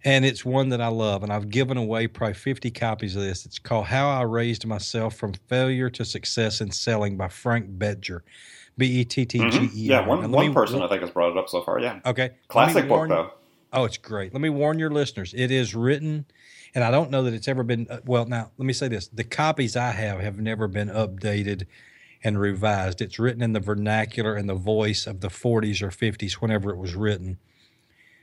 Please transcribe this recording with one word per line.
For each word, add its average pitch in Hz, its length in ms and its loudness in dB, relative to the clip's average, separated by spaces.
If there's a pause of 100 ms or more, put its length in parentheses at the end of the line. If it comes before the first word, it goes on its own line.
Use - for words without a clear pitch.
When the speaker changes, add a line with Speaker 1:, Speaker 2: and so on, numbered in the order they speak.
Speaker 1:
And 135 200 6
it's 127 220 0
one 131 240 2
that 120 120 0
I 117 80 2
love, 107 340 0
and 104 100 -2
I've 104 160 -2
given 127 280 0
away 113 280 0
probably 110 300 -2
fifty 135 340 -4
copies 110 460 -4
of 101 80 -2
this. 95 240 -6
It's - 100 -14
called 107 300 -2
How 135 200 2
I 135 140 0
Raised 117 460 -2
Myself 110 480 -4
from 101 180 -6 (160)
Failure 127 400 2
to 123 160 -6
Success - 560 -2
in 104 80 -4
Selling 104 480 0
by 92 100 -4
Frank 113 440 -2
Betjer, 95 480 -4 (580)
B 127 220 4
E 123 40 4
T 120 220 0
T 120 140 -2
G 113 40 4
E 117 60 4
R. - 0 -
Speaker 2:
Mm-hmm. 117 240 2
Yeah, 110 320 4
one, 131 160 2
Speaker 1:
Now, - 60 -4
let 123 100 4
Speaker 2:
one 147 120 6
Speaker 1:
me, 143 40 -2
Speaker 2:
person 120 240 4
Speaker 1:
let 92 80 0
Speaker 2:
I 87 40 6
think 95 120 2
has 85 80 -6
brought 87 220 2
it 87 60 0
up 92 120 -2
so 87 140 -2
far, - 160 0
yeah. 117 260 -4
Speaker 1:
Okay. 127 160 0
Let 127 120 -2
me - 40 -20 (120)
Speaker 2:
Classic 151 340 6
book, 139 80 2
Speaker 1:
warn 160 180 4
Speaker 2:
though. 82 220 2 (420)
Speaker 1:
Oh, 131 120 2
it's 113 120 -4
great. 101 340 -8
Let 135 100 -6
me 160 80 0
warn 151 280 2
your 160 140 0
listeners. 131 440 -2
It 127 140 2
is 123 240 2
written, 147 540 0 (480)
and 127 80 2
I 113 80 2
don't 143 180 2
know 135 140 2
that 123 100 0
it's 110 140 -6
ever 131 160 0
been, 117 260 -2
uh, 120 160 -10
well, 120 200 2
now, 117 340 -6
let 131 80 -4
me 131 60 0
say 135 140 -2
this. 107 200 -4
The 110 160 -8
copies 151 520 0
I 123 140 0
have 101 300 -4
have 98 180 -4
never 110 300 -2
been 101 220 -2
updated 101 760 -2 (580)
and 104 160 0
revised. 98 640 0
It's 104 160 -8
written 120 240 0
in 113 120 2
the 107 60 0
vernacular 107 760 0
and 101 120 -2
the 98 60 0
voice 107 540 0
of 95 140 -10
the 98 100 -4
forties 107 500 0
or 101 80 -2
fifties, 101 500 -4
whenever 107 300 0
it 90 80 -4
was 90 160 -6
written. 95 460 -2 (840)